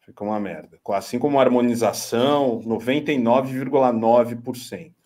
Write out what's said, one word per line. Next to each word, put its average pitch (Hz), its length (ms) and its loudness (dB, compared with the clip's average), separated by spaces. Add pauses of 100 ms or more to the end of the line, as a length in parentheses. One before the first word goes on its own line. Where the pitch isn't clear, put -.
Fica - 240 -14
uma 107 160 -4
merda. 87 420 -12
Co-, 104 120 -6
assim 110 260 -4
como 143 180 2
a 135 40 6
harmonização, 123 1200 2
noventa 127 480 -2
e 135 60 0
nove 127 340 2
vírgula 131 400 0
nove 117 420 2
por 120 220 -10
cento. - 500 -16